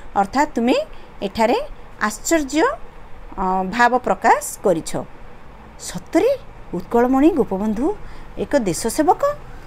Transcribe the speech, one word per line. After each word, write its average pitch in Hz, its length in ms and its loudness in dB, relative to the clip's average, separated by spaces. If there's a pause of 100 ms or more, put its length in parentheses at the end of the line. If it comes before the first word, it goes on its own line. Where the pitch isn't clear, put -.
(160)
ଅର୍ଥାତ୍ 262 380 2
ତୁମେ 240 200 2 (480)
ଏଠାରେ 226 460 2 (340)
ଆଶ୍ଚର୍ଯ୍ୟ, 285 640 0 (720)
ଅ, 190 320 0
ଭାବ 240 280 4
ପ୍ରକାଶ 233 680 2
କରିଛ। 165 320 2 (840)
ସତରେ 440 580 0 (360)
ଉତ୍କଳମଣି 254 560 4
ଗୋପବନ୍ଧୁ 220 640 0 (420)
ଏକ - 180 0
ଦେଶ 190 300 0
ସେବକ? 311 380 4 (420)